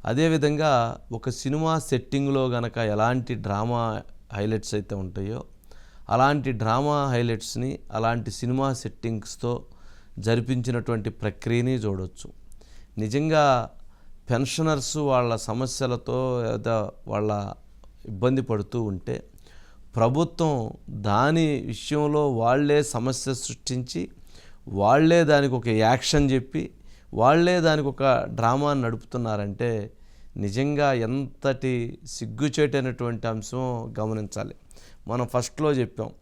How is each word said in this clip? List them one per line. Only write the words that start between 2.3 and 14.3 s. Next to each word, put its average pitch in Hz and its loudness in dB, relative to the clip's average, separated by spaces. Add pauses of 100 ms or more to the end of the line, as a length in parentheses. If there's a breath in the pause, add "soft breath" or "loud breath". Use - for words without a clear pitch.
గనక 117 -2
ఎలాంటి 117 0
డ్రామా 110 -2 (300)
హైలైట్స్ 107 -2
అయితే 104 -4
ఉంటాయో, 98 -8 (680 soft breath)
అలాంటి 135 2
డ్రామా 139 0
హైలైట్స్ని 120 -2 (140)
అలాంటి 113 -2
సినిమా 131 0
సెట్టింగ్స్తో 117 -6 (540 soft breath)
జరిపించినటువంటి 117 0
ప్రక్రియని 117 0
చూడొచ్చు. 98 -4 (680 soft breath)
నిజంగా 139 2 (600 soft breath)